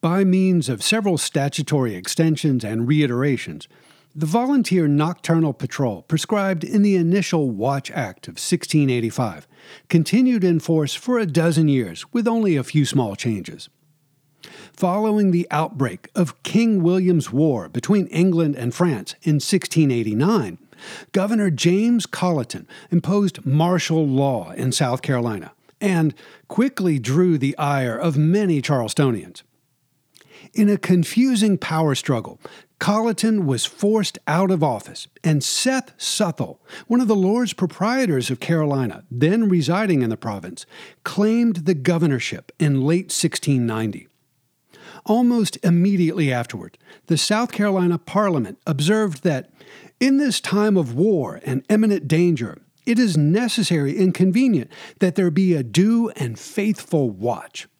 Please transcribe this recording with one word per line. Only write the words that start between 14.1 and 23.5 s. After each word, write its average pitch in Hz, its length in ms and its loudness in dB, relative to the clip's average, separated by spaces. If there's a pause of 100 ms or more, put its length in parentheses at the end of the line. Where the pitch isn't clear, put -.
Following 208 580 0
the 170 200 0
outbreak 135 640 -4
of 175 300 -2
King 214 380 2
William's 180 500 2
War 127 360 0
between 127 400 0
England 165 460 2
and 120 180 -4
France 147 500 -2
in 151 180 2
sixteen 160 500 0
eighty-nine, 117 680 0 (520)
Governor 208 400 0
James 202 560 2
Colleton - 640 -4 (240)
imposed 185 520 0
martial 160 640 0